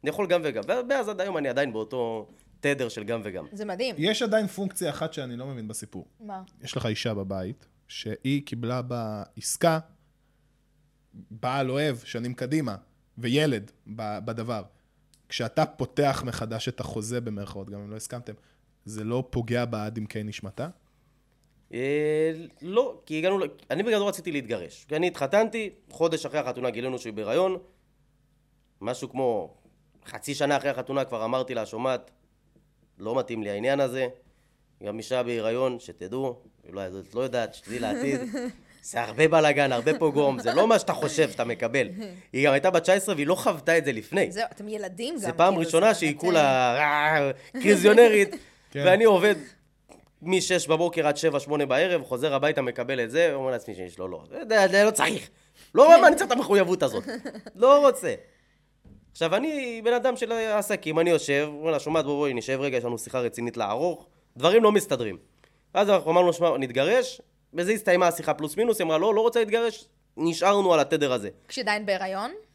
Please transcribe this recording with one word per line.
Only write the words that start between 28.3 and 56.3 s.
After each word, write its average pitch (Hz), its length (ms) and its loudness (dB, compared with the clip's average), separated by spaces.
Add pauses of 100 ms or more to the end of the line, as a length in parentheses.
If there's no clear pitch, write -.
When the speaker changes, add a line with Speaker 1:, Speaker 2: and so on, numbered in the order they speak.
Speaker 1:
משהו 123 300 -8
כמו 117 440 -4 (520)
חצי 139 280 -10
שנה 143 220 0
אחרי 135 140 -2
החתונה 131 340 -4
כבר 117 200 -6
אמרתי 127 300 -4
לה, 110 120 -4
"שומעת, 123 440 -6 (880)
לא 110 200 -4
מתאים 113 240 -6
לי 101 80 -6
העניין 123 300 -2
הזה." 131 260 -2 (760)
גם 104 160 -8
אישה 127 240 -4
בהיריון, 120 580 -2
שתדעו, 120 600 -8 (280)
אולי 95 180 -10 (220)
את - 60 -20
לא 117 60 -4
יודעת, 120 340 -4
שתדעי 110 240 -12
לעתיד. 139 420 -4
Speaker 2:
<laughs> 247 720 -12
Speaker 1:
זה 117 120 -4
הרבה 113 260 2
בלגן, 147 440 4
הרבה 123 260 0
פוגרום, 143 400 2
זה 117 160 -2
לא 185 140 6
מה 226 100 6
שאתה - 140 -2
חושב 151 380 0
שאתה - 140 -4
מקבל. 117 440 -2 (440)
היא 135 140 2
גם 143 60 6
הייתה 139 180 4
בת 170 120 2
תשע 185 100 4
עשרה 196 220 2
והיא 143 120 -2
לא 170 80 4
חוותה 170 440 0
את 151 60 -2
זה 135 80 -2
לפני. 160 400 -2
Speaker 2:
זהו, 214 200 -6
אתם 208 160 -16
ילדים 214 480 -8
Speaker 1:
זה 196 120 -6
Speaker 2:
גם, - 80 -6
Speaker 1:
פעם 175 160 4
Speaker 2:
כאילו, 170 140 0
Speaker 1:
ראשונה 165 260 4
Speaker 2:
זה - 60 0
Speaker 1:
שהיא 160 120 0
Speaker 2:
באמת, 147 100 -6
Speaker 1:
כולה, 135 560 4
Speaker 2:
אה, 147 500 2
Speaker 1:
אה, 135 40 0 (220)
קריזיונרית, 208 840 8
Speaker 3:
<laughs> - 360 -20
כן. 143 160 -6
Speaker 1:
ואני 196 180 6
עובד 202 300 6 (880)
משש 180 460 0
בבוקר 160 380 0
עד 147 100 0
שבע, 147 240 0
שמונה 143 260 -2
בערב, 156 360 0
חוזר 131 320 -2
הביתה, 147 280 0
מקבל 127 420 -4
את 110 60 -8
זה, 156 240 2
אומר 131 160 -4
לעצמי 113 240 -6
שיש 90 240 -14
לו, 92 100 -8
לא, 85 220 -12
זה, 220 400 2
זה 196 140 6
לא 214 60 6
צריך. 156 400 -2 (440)
לא, 285 200 12
Speaker 2:
כן. 339 60 12
Speaker 1:
מה 349 80 10
אני - 80 8
צריך 392 100 0
את - 60 0